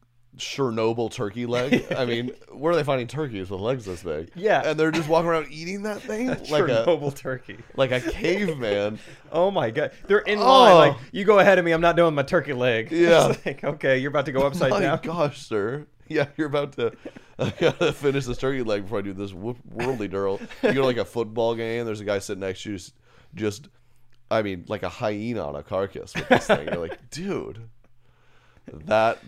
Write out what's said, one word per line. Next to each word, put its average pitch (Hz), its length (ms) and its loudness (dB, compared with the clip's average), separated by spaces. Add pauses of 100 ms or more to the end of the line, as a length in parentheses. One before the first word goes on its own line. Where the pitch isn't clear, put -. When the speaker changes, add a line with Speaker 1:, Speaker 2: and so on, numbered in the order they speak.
(380)
Speaker 1:
Chernobyl 113 720 -2
turkey 120 360 -6
leg. 123 460 0
Speaker 2:
<laughs> 180 60 -4
Speaker 1:
I 131 60 -2
mean, 120 280 -4 (200)
where 151 220 -2
are - 20 2
they 151 80 2
finding 131 240 -2
turkeys 113 420 -8
with 95 120 -8
legs 117 240 -4
this 90 180 -10
big? 82 320 -6
Speaker 2:
Yeah. 175 300 2
Speaker 1:
And 151 120 -2
they're 160 140 2
just 160 160 -2
walking 165 220 2
around 160 200 -2
eating 170 340 -10
that 208 180 -8
thing 240 280 -6
Speaker 2:
<laughs> - 0 -
A 254 40 -2 (180)
Speaker 1:
like 151 140 4
a 117 200 2
Speaker 2:
Chernobyl 143 300 0
turkey. - 420 -10 (180)
Speaker 1:
like 135 160 2
a 127 100 0
caveman. 113 1040 -2
Speaker 2:
<laughs> - 60 -20 (220)
Oh 175 200 2
my 151 200 0
God. 131 200 -2 (160)
They're 202 120 4
in 208 200 -2
Speaker 1:
Oh. 214 40 2
Speaker 2:
line, 247 320 10 (140)
like, - 80 -2 (140)
"You 196 140 -4
go 202 140 8
ahead 185 200 8
of 175 60 0
me. 170 60 2
I'm 165 100 2
not 170 140 4
doing 165 200 4
my 139 80 0
turkey 143 300 0
leg." 123 380 0
<laughs> - 0 -
Speaker 1:
Yeah. 165 380 6
Speaker 2:
It's - 160 -4
like, 143 180 -6
"Okay, 143 340 0
you're 135 140 -2
about 143 140 0
to 156 80 -6
go 135 80 2
upside 139 300 2
Speaker 1:
My 302 100 2
Speaker 2:
down." 147 220 0
Speaker 1:
gosh, 151 420 -2
sir. 113 420 -4 (200)
Yeah, 147 200 0 (100)
you're 156 100 -2
about 143 260 -2
to, 117 180 -2 (260)
<laughs> - 220 -20
I 131 100 0 (100)
gotta 160 320 2
finish 139 340 -2
this 120 120 -6
turkey 131 240 -2
leg 104 220 -2
before 104 160 -4
I - 20 -4
do 98 120 -8
this 98 200 -8
whoop, 110 320 -10
whirly 113 420 -6
dirl. 98 320 -2 (220)
You 214 120 2
go 135 80 2
to, 135 40 2
like, 127 120 0
a 101 80 -2
football 113 500 -4
game, 117 300 -4
there's 107 160 -6
a 101 40 -10
guy 101 140 -2
sitting 98 220 -8
next 95 220 -6
to 110 80 -8
you, 101 60 -6
just, - 160 -16 (400)
just, 104 360 -6 (600)
I 113 140 2
mean, 95 240 -6
like 101 160 -6
a 90 60 -6
hyena 107 580 -4
on 73 80 -8
a 73 80 -10
carcass - 500 -6
with - 160 -8
this 247 160 2
thing. - 220 0
You're 180 100 -6 (100)
like, - 220 -14
Speaker 2:
<laughs> - 0 -
Speaker 1:
"Dude." 117 600 -10 (1160)
That, 110 420 0